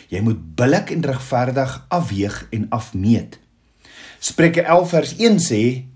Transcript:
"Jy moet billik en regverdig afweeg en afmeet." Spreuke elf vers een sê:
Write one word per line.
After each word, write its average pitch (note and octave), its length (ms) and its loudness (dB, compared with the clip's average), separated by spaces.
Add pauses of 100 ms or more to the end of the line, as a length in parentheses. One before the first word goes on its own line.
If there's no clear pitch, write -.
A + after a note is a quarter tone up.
"Jy F2+ 140 -6
moet E2+ 340 -2
billik C#3 340 2
en E3 120 -2
regverdig B2+ 840 -2
afweeg G#2 640 -4
en G#2+ 200 -4
afmeet." G#2 720 -2 (800)
Spreuke - 420 2
elf E3+ 280 4
vers D3+ 280 0
een A3 220 4
sê: B2 440 0 (120)